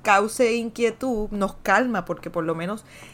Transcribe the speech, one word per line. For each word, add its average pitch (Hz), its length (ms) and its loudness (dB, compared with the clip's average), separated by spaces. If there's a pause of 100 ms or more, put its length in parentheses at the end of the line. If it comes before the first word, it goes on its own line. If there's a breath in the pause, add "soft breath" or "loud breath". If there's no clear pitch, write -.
cause 220 500 4
inquietud, 226 760 -2
nos 196 220 -2 (100)
calma, 214 420 2
porque - 240 -8
por 170 140 -4
lo 165 100 -2
menos 180 320 -6 (280 loud breath)